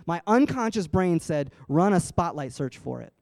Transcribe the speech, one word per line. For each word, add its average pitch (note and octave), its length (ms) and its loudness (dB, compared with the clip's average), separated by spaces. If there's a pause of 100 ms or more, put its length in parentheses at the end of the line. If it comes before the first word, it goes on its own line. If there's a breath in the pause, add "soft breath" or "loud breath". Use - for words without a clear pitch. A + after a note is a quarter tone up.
my E3+ 220 -4
unconscious A3+ 600 2
brain F3+ 320 2
said, D3 320 -4 (160 soft breath)
"Run F3+ 260 4
a F3+ 60 4
spotlight D3+ 520 -4
search C3 260 -8
for B2 240 -10
it." A2+ 200 -20